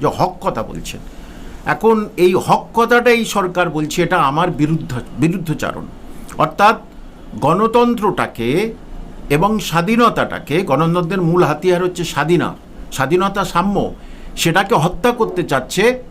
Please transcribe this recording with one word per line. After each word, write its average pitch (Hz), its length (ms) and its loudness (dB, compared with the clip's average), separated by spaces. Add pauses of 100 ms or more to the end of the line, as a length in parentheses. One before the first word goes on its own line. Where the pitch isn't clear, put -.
যে 143 60 2
হক 180 340 -2
কথা 165 220 -4
বলছেন। - 360 -10 (640)
এখন 208 520 2
এই 180 160 6
হক 185 400 0
কথাটা 233 360 4
এই 233 160 4
সরকার 180 440 0
বলছে, 151 340 -2
এটা 175 140 2
আমার 156 320 2
বিরুদ্ধ-, 139 500 -2 (180)
বিরুদ্ধচারণ। 151 680 -2 (520)
অর্থাৎ 202 440 2 (580)
গণতন্ত্রটাকে 208 1300 2 (560)
এবং 196 300 2
স্বাধীনতাটাকে, 170 1000 0
গণতন্ত্রের 170 600 0
মূল 170 220 4
হাতিয়ার 175 400 2
হচ্ছে 175 200 -4
স্বাধীনা-, 147 500 0 (380)
স্বাধীনতা, 185 540 0
সাম্য, 175 480 0 (420)
সেটাকে 190 400 2
হত্যা 180 360 2
করতে 190 320 0
চাচ্ছে 190 680 0